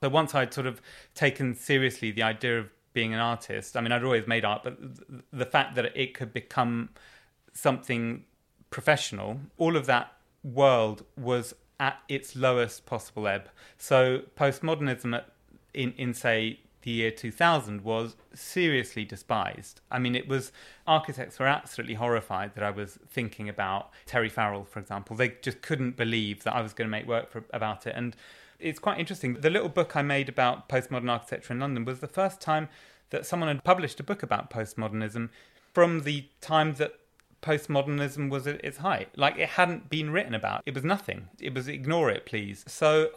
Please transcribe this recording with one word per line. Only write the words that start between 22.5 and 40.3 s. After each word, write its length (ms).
that 100
I 60
was 300
thinking 400
about 400
Terry 240
Farrell, 360
for 140
example. 360
They 260
just 220
couldn't 340
believe 460
that 120
I 60
was 120
gonna 160
make 180
work 240
for, 200
about 360
it. 80
And 200
it's 200
quite 200
interesting. 420
The 80
little 200
book 260
I 80
made 260
about 400
postmodern 400
architecture 440
in 60
London 240
was 160
the 80
first 340
time 280
that 160
someone 220
had 160
published 360
a 40
book 180
about 300
postmodernism 800
from 280
the 240
time 340
that 180
postmodernism 880
was 180
at 160
its 140
height. 400
Like, 200
it 120
hadn't 400
been 220
written 240